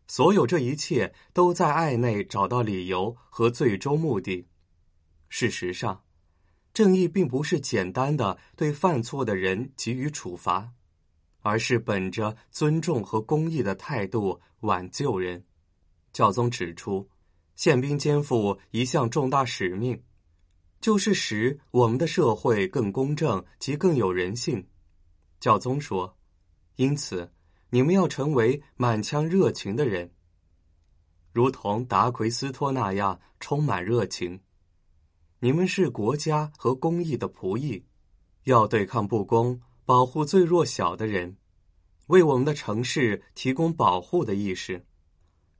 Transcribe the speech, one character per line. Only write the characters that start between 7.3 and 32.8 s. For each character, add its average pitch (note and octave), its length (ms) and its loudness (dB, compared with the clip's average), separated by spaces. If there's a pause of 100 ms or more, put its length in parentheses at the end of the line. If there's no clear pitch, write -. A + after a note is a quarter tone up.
是 D3+ 160 0
简 G2 320 -2
单 C3+ 260 -2
的 G#2 220 -2 (200)
对 D3+ 160 0
犯 D3 280 0
错 C3+ 220 -6
的 G#2+ 140 0
人 F#2 400 -2
给 A2+ 160 -4
予 C3 180 -4
处 A#2+ 240 -10
罚， G2 380 -4 (680)
而 G#2+ 180 0
是 A2+ 220 0
本 F#2+ 320 -2
着 G#2+ 240 -4 (160)
尊 D#3 300 0
重 D#3 200 -2
和 A2 200 -4
公 D#3 280 -2
义 D#3 140 -2
的 G2 100 -2
态 G#2+ 320 -4
度 G2 360 -2 (180)
挽 F#2+ 320 -2
救 C3 260 -2
人。 F2+ 240 -6 (720)
教 G#2 220 2
宗 A#2+ 180 0
指 E2+ 240 -6
出， G2+ 340 -6 (460)
宪 C#3 240 2
兵 C#3+ 180 -2
肩 D3 240 0
负 G#2+ 380 0 (120)
一 A#2 120 -2
项 B2+ 260 0
重 C3 220 -2
大 C#3 120 2
使 A#2+ 260 -4
命， A2 300 -4 (800)
就 G#3+ 160 2
是 G3+ 160 0
使 B2+ 480 -2 (120)
我 A#2+ 160 4
们 A#2 100 0
的 D#3+ 80 0
社 C3+ 300 2
会 G#2 320 0
更 G#2 240 -2
公 C3+ 240 -2
正 A#2+ 280 -2 (140)
及 C#3 180 -6
更 E3 200 2
有 G2 180 2
人 F2+ 220 -2
性。 A#2+ 280 -4 (760)
教 A2+ 180 4
宗 C3 240 -4
说， F#2+ 340 -6 (600)
因 C3+ 200 2
此， F2+ 360 -6 (400)
你 B2 100 4
们 E3 140 4
要 F#3 120 4
成 D3 260 -4
为 B2 280 2 (140)
满 A#2 260 0
腔 D3 260 -2
热 E3 240 4
情 G2+ 240 -6
的 C#3+ 120 0
人， F2 260 -4 (1160)
如 B2 180 4
同 A2 340 -2
达 A2+ 280 2
奎 A#2 180 -2
斯 C3+ 220 -4
托 C#3+ 200 -4
那 A2 220 -2